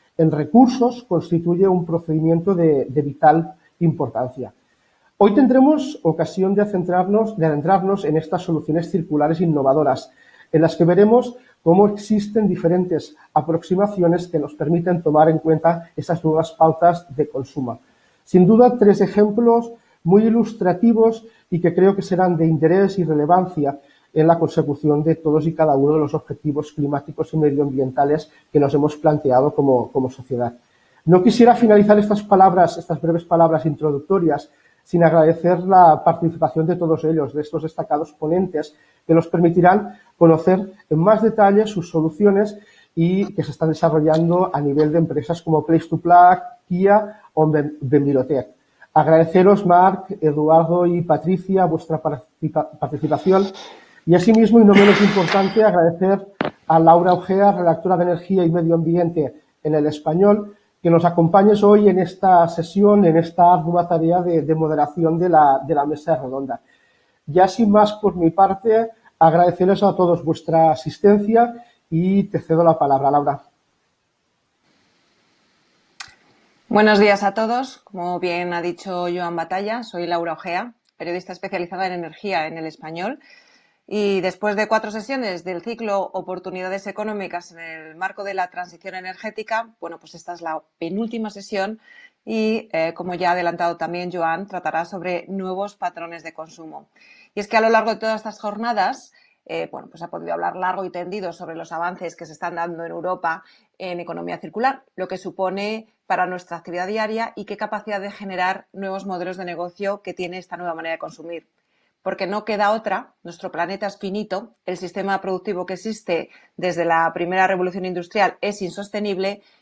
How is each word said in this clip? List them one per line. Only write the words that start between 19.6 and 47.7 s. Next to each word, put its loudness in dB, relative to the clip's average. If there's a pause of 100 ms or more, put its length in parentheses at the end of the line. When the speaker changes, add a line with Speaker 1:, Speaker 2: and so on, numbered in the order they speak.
Speaker 1:
muy 4
ilustrativos 2 (240)
y -2
que 0
creo 4
que -6
serán 0
de 0
interés 2
y 0
relevancia 0 (340)
en 4
la 6
consecución 0
de 2
todos 0
y -4
cada 2
uno 2
de 2
los -2
objetivos -6
climáticos -6
y -2
medioambientales -2 (220)
que 2
nos 2
hemos 0
planteado 0
como, 0
como -2
sociedad. -8 (520)
No 6
quisiera 6
finalizar 6
estas 0
palabras, 4
estas -8
breves -2
palabras 2
introductorias, -2 (340)
sin 0
agradecer 4
la 6
participación 0
de 0
todos -2
ellos, -2
de -6
estos -8
destacados -6
ponentes, -4 (320)
que 2
nos 2
permitirán 2 (200)
conocer 2 (160)
en 0
más 4
detalle 2
sus -8
soluciones 0 (380)
y 0
que -4
se -10
están -4
desarrollando 2
a -2
nivel 0
de 2
empresas -4
como -2
Place 0
to -4
Plug, 6 (280)
Kia 0 (120)
o 2
Bem-, -2